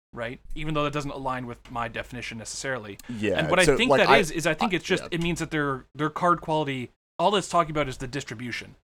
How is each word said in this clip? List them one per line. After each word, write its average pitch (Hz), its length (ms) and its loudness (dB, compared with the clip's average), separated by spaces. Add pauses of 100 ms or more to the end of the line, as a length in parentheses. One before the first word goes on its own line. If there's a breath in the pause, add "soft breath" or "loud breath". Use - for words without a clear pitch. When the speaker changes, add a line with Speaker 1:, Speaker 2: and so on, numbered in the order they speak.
(140)
Speaker 1:
right? 120 260 -8 (140)
Even 156 180 -4
though 147 120 2
that 143 100 -2
doesn't 143 160 -4
align 127 360 -6
with 120 240 -14
my 117 180 -6
definition 113 500 -10
necessarily. 107 600 -8 (100)
Speaker 2:
Yeah, 110 300 0
Speaker 1:
And 156 120 0
what 180 80 6
I 185 60 6
Speaker 2:
so, 143 120 6
Speaker 1:
think 233 140 2
Speaker 2:
like, 135 80 8
Speaker 1:
that 196 100 6
Speaker 2:
I, - 100 10
Speaker 1:
is, 165 120 2
is 151 160 -4
I 156 80 2
think 185 180 0
Speaker 2:
I, 175 40 0
Speaker 1:
it's - 100 -4
just, 180 160 0
Speaker 2:
yeah. - 100 -12
Speaker 1:
it 170 100 -2
means 170 180 -2
that 160 100 -4
their, 143 340 -2 (100)
their 151 140 -2
card 175 320 2
quality, 143 500 -2 (280)
all 202 160 4
it's 185 140 2
talking 165 240 2
about 147 160 0
is 127 100 -8
the 135 80 -8
distribution, 117 680 -8 (180)